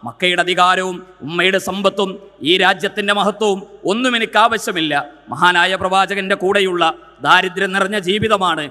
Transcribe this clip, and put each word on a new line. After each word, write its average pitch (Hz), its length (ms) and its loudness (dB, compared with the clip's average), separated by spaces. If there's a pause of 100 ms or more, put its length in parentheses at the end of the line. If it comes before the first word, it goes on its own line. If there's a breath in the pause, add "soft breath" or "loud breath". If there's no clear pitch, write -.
മക്കയുടെ 180 380 -2
അധികാരവും 180 520 0 (280)
ഉമ്മയുടെ 175 420 0
സമ്പത്തും 196 420 -2 (400)
ഈ - 20 4 (120)
രാജ്യത്തിൻ്റെ 196 560 0
മഹത്വവും 202 400 0 (320)
ഒന്നും 247 260 0
എനിക്ക് 220 260 0
ആവശ്യമില്ല. 180 500 -2 (380)
മഹാനായ 175 400 2 (100)
പ്രവാചകൻ്റെ 190 640 0
കൂടെയുള്ള 190 400 0 (440)
ദാരിദ്ര്യം 185 480 2
നിറഞ്ഞ 196 220 0 (120)
ജീവിതമാണ് 190 600 0